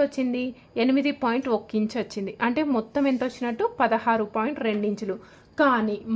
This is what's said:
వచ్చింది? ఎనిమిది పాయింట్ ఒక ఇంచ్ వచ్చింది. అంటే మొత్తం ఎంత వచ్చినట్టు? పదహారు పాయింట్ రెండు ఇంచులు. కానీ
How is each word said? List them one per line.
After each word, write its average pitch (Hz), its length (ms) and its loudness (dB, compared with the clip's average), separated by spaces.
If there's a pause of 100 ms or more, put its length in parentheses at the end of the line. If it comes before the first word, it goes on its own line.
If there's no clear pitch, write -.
వచ్చింది? 254 360 -2 (420)
ఎనిమిది 277 280 4 (120)
పాయింట్ 254 320 0
ఒక 214 240 -6
ఇంచ్ 214 220 -2
వచ్చింది. 196 320 -8 (120)
అంటే 247 160 2 (140)
మొత్తం 226 260 -2 (100)
ఎంత 247 180 -2
వచ్చినట్టు? 240 360 -2 (160)
పదహారు 226 440 2 (100)
పాయింట్ 233 320 -2
రెండు 208 240 0
ఇంచులు. 196 240 -4 (440)
కానీ 220 340 4 (220)